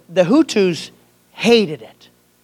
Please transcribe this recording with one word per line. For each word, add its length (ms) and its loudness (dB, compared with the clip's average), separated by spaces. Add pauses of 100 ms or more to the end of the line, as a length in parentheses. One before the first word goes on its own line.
the 140 0
Hutus 680 0 (420)
hated 500 0
it, 260 -20 (360)